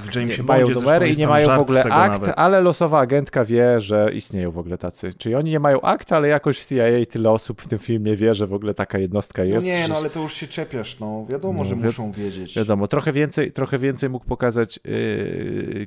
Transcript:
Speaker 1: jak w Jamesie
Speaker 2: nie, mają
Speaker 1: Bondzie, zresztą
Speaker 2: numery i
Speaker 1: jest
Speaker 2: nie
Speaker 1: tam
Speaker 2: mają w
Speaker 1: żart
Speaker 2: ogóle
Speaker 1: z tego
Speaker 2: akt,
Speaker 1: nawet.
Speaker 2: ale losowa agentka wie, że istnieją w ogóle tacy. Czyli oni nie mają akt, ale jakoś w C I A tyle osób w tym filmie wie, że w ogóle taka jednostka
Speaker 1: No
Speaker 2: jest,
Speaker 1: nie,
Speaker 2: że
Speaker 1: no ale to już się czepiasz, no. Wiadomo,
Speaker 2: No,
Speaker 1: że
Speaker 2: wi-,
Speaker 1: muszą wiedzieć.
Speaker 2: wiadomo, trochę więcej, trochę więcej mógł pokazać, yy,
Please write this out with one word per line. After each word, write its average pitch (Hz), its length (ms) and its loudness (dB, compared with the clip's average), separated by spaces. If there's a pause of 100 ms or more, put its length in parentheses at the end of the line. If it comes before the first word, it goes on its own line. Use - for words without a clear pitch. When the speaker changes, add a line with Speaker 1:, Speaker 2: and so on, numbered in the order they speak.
Speaker 1:
jak 104 80 -10
w - 40 -4
Jamesie 120 260 -4
Speaker 2:
nie, 123 60 -2
mają 131 120 6
Speaker 1:
Bondzie, 123 140 4
zresztą 123 160 2
Speaker 2:
numery 170 160 6
i - 20 2
Speaker 1:
jest 151 100 2
Speaker 2:
nie 151 60 2
Speaker 1:
tam 147 100 4
Speaker 2:
mają 147 120 6
w 139 40 4
Speaker 1:
żart 139 120 6
Speaker 2:
ogóle 131 180 4
Speaker 1:
z - 20 4
tego 120 120 2
Speaker 2:
akt, 196 260 4
Speaker 1:
nawet. 196 180 -2
Speaker 2:
ale 190 220 6
losowa 165 400 2
agentka 135 440 0
wie, 117 360 4
że 104 340 2
istnieją 95 360 -6
w 82 80 -10
ogóle 85 200 -8
tacy. 90 360 -10
Czyli 113 200 -4
oni 151 160 0
nie 156 100 0
mają 143 200 4
akt, - 320 -2
ale 151 160 2
jakoś 147 300 0
w - 60 -12
C - 100 -8
I 120 280 2
A 113 40 -2
tyle 113 240 0
osób 110 320 -2
w - 40 -20
tym 110 120 -4
filmie 107 380 -2
wie, 110 180 2
że 104 120 0
w 95 80 -6
ogóle 101 200 -4
taka 101 240 -4
jednostka 95 440 -2
Speaker 1:
No 92 60 2
Speaker 2:
jest, 113 180 0
Speaker 1:
nie, 175 160 -2
Speaker 2:
że 165 60 -4
Speaker 1:
no 156 80 -4
ale 156 140 -4
to 165 100 -8
już 156 140 -8
się - 120 -10
czepiasz, 139 540 -10
no. 107 280 -10
Wiadomo, 120 300 -6
Speaker 2:
No, 98 60 -2
Speaker 1:
że 98 120 -2
Speaker 2:
wi-, 117 80 -4
Speaker 1:
muszą 113 280 -4
wiedzieć. 92 440 -10
Speaker 2:
wiadomo, 101 320 0
trochę 139 240 0
więcej, 143 400 -2
trochę 135 260 -4
więcej 131 320 -4
mógł 127 160 -10
pokazać, 117 580 -2
yy, 104 1040 -6